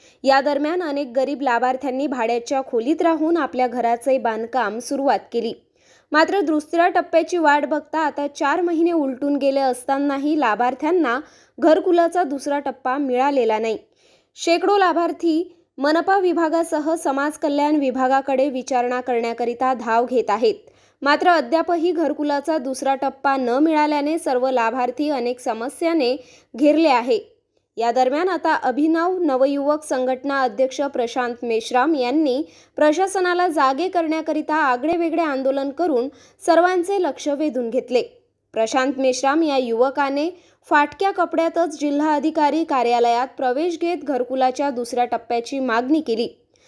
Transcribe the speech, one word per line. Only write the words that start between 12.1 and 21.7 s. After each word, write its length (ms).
दुसरा 360
टप्पा 380
मिळालेला 640
नाही. 200
शेकडो 420
लाभार्थी 880
मनपा 400
विभागासह 760
समाज 440
कल्याण 380
विभागाकडे 760
विचारणा 500
करण्याकरिता 720
धाव 320
घेत 240
आहेत. 240
मात्र 280
अद्यापही 640